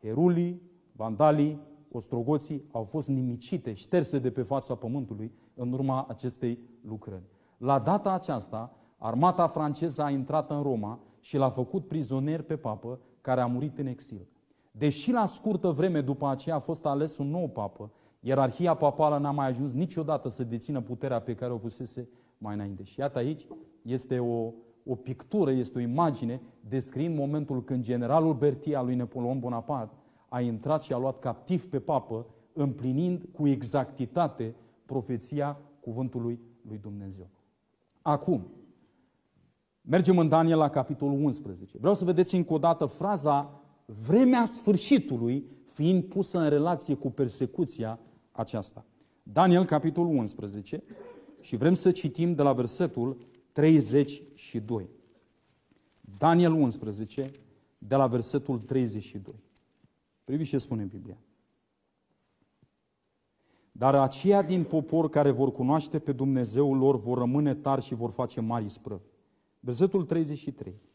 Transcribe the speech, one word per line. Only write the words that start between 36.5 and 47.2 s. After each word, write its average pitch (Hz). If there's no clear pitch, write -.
lui 107
Dumnezeu. 98
Acum, 147
mergem 175
în 165
Daniel 160
la 151
capitolul 143
unsprezece. 95
Vreau 160
să 196
vedeți 180
încă 170
o 160
dată 165
fraza 143
„vremea 240
sfârșitului” 139
fiind 175
pusă 185
în 156
relație 147
cu 131
persecuția 113